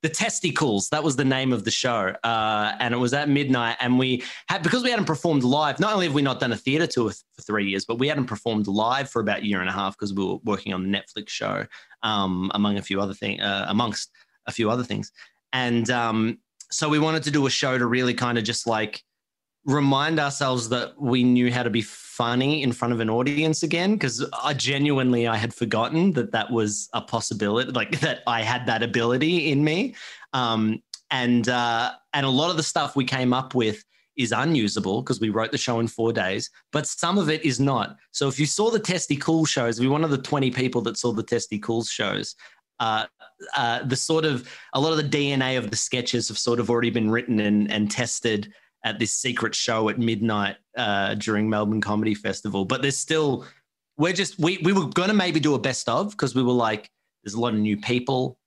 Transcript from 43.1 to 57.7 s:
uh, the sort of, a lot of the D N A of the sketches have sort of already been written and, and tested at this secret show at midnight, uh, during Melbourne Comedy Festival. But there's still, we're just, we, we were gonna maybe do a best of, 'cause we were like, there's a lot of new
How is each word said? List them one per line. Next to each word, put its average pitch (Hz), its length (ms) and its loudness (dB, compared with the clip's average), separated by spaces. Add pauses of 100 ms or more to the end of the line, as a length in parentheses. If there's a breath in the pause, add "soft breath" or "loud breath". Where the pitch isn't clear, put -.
uh, 135 280 0
the 123 120 0
sort 160 300 0
of, 127 240 -2 (240 loud breath)
a 135 60 0
lot 156 120 2
of 160 60 2
the 156 60 0
D 143 280 0
N 135 100 2
A 131 140 0
of 117 140 -2
the 113 80 -4
sketches 120 500 -2
have 104 100 -6
sort 120 220 0
of 110 100 -2
already 120 200 2
been 110 200 0
written 117 300 0
and, 104 320 2
and 107 180 0
tested 110 640 -2 (320 loud breath)
at 107 160 -4
this 113 140 0
secret 123 420 -2
show 110 340 0
at 107 100 -2
midnight, 107 580 0 (200)
uh, 104 380 0
during 107 340 0
Melbourne 107 320 0
Comedy 107 340 0
Festival. 98 500 -4
But 131 160 -2
there's 139 160 0
still, 151 480 0 (520 loud breath)
we're 165 160 2
just, 151 260 -2
we, 180 200 2
we 170 140 4
were 190 140 4
gonna 185 260 2
maybe 180 260 4
do 147 140 4
a 127 60 2
best 123 300 -2
of, 190 260 0
'cause 123 200 0
we 131 80 4
were 123 100 4
like, 110 360 0 (340)
there's 101 100 -10
a 110 80 -4
lot 120 120 2
of 107 60 2
new 107 180 2